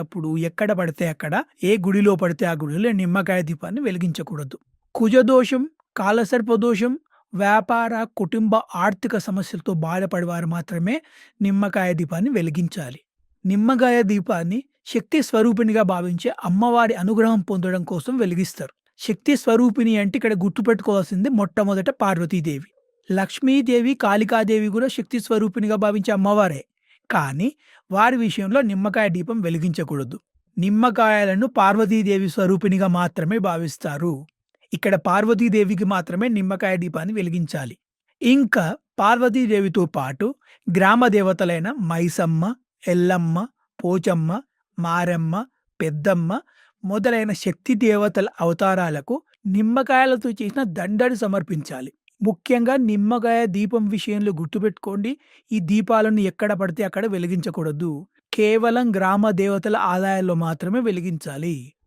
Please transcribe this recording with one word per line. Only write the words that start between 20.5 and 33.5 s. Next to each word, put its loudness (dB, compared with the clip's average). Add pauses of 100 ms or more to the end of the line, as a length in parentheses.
మొట్టమొదట 0
పార్వతీదేవి. -2 (440)
లక్ష్మీదేవి, 2
కాళికాదేవి 2
కూడా 0
శక్తి -4
స్వరూపిణిగా 0
భావించే 0
అమ్మవారే. 2 (500)
కానీ 0 (420)
వారి 4
విషయంలో 0
నిమ్మకాయ 0
దీపం -4
వెలిగించకూడదు. -4 (380)
నిమ్మకాయలను 2
పార్వతీదేవి 2
స్వరూపిణిగా 2
మాత్రమే 0
భావిస్తారు. -4 (460)